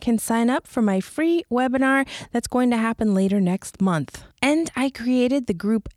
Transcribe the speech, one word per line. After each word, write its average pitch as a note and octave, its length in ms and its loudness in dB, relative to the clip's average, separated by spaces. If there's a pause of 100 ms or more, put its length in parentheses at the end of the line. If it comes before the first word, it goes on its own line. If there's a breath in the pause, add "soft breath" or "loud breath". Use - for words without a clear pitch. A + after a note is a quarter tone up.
can A3+ 160 0
sign A#3 320 0
up C#4 160 -2
for - 160 -4
my G3 200 2
free E4 500 -2
webinar C4 560 2 (240 loud breath)
that's A#3+ 160 -4
going B3 240 2
to A#3 60 2
happen A3 360 0
later G3 280 2
next F3+ 400 -2
month. E3 420 0 (180)
And D#4 320 2
I C4 160 0
created B3+ 580 0
the G#3 60 0
group G#3 440 -2